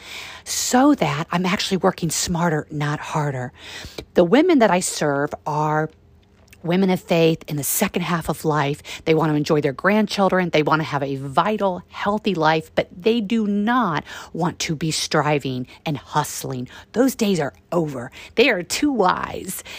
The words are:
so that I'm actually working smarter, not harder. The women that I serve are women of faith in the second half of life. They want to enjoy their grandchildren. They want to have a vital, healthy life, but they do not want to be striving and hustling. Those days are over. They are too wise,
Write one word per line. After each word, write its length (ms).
so 540
that 340
I'm 160
actually 300
working 340
smarter, 600
not 260
harder. 540
The 100
women 340
that 140
I 80
serve 520
are 420
women 260
of 100
faith 480
in 80
the 80
second 380
half 260
of 160
life. 600
They 100
want 180
to 40
enjoy 240
their 120
grandchildren. 800
They 120
want 160
to 60
have 180
a 140
vital, 720
healthy 480
life, 400
but 200
they 240
do 280
not 560
want 280
to 160
be 160
striving 760
and 120
hustling. 720
Those 240
days 240
are 120
over. 400
They 120
are 140
too 300
wise, 720